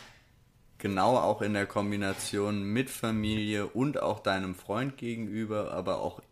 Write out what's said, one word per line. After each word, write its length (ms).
genau 400
auch 240
in 140
der 120
Kombination 960
mit 280
Familie 800
und 340
auch 180
deinem 340
Freund 440
gegenüber, 760
aber 280
auch 200